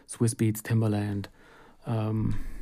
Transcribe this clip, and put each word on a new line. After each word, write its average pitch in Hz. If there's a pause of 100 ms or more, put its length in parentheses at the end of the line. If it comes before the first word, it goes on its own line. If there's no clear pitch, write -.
Swiss -
Beats, 110
Timbaland, 104 (540)
ähm, 110 (260)